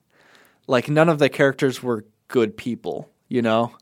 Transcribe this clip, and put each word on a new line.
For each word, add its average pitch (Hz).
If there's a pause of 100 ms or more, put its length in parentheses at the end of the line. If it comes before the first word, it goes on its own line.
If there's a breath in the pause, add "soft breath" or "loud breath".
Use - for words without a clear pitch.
(680 soft breath)
Like, 127
none 151
of 151
the 143
characters 135
were 117 (240)
good 110
people, - (200)
you 127
know? 117 (100)